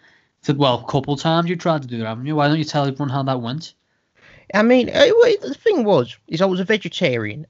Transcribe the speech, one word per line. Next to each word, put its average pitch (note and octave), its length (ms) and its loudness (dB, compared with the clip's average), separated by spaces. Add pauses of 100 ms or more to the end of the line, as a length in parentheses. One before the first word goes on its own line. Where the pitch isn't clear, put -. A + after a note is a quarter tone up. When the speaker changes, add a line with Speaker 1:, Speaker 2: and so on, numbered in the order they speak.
(440)
Speaker 1:
Th-, D3 140 0
well, B2 280 2
a - 40 -10
couple C#3 260 -2
times E3 320 0
you F3+ 80 -2
tried E3 260 -2
to B2+ 60 -12
do A#2+ 100 -8
that, A2+ 80 -4
haven't A2+ 200 -8
you? D3+ 100 -4
Why D3 120 2
don't D3+ 100 2
you D3+ 60 -2
tell D3 200 -2
everyone C#3 240 -4
how C3+ 140 -2
that C3 180 -2
went? C3 320 -8 (800)
Speaker 2:
I G#3 100 2
mean, A#3+ 280 4
uh, - 180 4
well, A#4 320 4
the C4+ 140 -8
thing F4+ 300 0
was, D3+ 320 0 (100)
is D#3+ 160 -2
I G3 40 2
was F#3 140 0
a F#3+ 40 -4
vegetarian, D3 840 -4